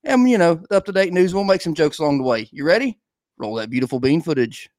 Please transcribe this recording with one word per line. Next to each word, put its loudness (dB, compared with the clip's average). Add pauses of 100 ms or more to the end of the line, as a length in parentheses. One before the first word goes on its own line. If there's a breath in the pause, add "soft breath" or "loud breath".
and, 2
you 4
know, 2
the 0
up-to-date 0
news. 2
We'll -2
make 2
some -4
jokes 0
along 0
the -4
way. 0
You -12
ready? 0 (400)
Roll -8
that -8
beautiful -4
bean 2
footage. -4